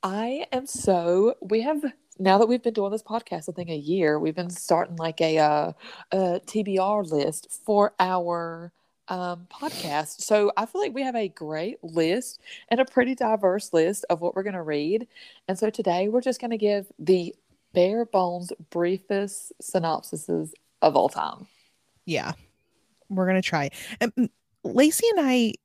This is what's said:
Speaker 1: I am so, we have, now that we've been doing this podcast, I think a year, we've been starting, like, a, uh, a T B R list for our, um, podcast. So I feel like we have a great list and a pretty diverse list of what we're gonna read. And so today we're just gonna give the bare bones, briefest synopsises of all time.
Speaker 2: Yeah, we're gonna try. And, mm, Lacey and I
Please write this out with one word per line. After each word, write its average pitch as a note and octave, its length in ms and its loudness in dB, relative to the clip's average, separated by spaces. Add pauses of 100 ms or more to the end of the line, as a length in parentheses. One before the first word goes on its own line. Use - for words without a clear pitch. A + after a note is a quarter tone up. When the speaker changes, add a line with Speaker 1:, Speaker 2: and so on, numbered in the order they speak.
Speaker 1:
I A3 480 -4
am C4 160 -4
so, F#3 720 2
we G#3+ 200 0
have, D4 220 -2 (360)
now F#3+ 180 6
that A3 100 6
we've A#3+ 140 2
been A#3 120 -2
doing G3 180 -2
this G#3+ 120 -6
podcast, F3+ 460 -8
I D#3+ 40 -10
think E3+ 160 -10
a E3 60 -4
year, D3+ 440 2
we've D#3 160 -2
been F3+ 140 -6
starting, E3+ 480 0
like, D#3+ 240 -4
a, D#3+ 180 2
uh, D3+ 320 4 (400)
a F#3 340 0
T G#3+ 180 -4
B F#3+ 140 -2
R G3+ 260 2
list D#3 440 -2 (180)
for G#3 340 4
our, E3+ 720 -2 (360)
um, F3+ 440 -6
podcast. D3+ 680 -6
So G#3+ 360 4
I G#3 80 -2
feel F4+ 160 -6
like D#4+ 120 -2
we C4 100 -4
have B3+ 120 -4
a G#3+ 120 -2
great D#3+ 560 -8
list E3 560 -2 (300)
and A#3 100 2
a C4 60 4
pretty B3+ 280 2
diverse G#3+ 600 0
list E3+ 360 2
of E3+ 120 0
what F3 140 -2
we're F#3+ 80 -4
gonna F#3+ 200 -6
read. D#3 440 -2 (400)
And F#3+ 120 -2
so G#3+ 100 2
today F#3+ 380 0
we're A#3 140 2
just B3 180 -2
gonna A#3 180 -6
give G#3 400 0
the F3 380 2 (380)
bare G3 320 4
bones, F3 460 0 (180)
briefest F#3+ 800 -2 (100)
synopsises D#3+ 880 -4 (300)
of - 140 6
all - 140 4
time. - 380 -8 (580)
Speaker 2:
Yeah, D#3+ 260 -4 (800)
we're F#3 180 0
gonna F#3 140 2
try. D3 280 -2 (300)
And, A3+ 160 -2
mm, B3 140 2 (340)
Lacey D4+ 460 4
and G#4 120 2
I B3+ 320 2 (120)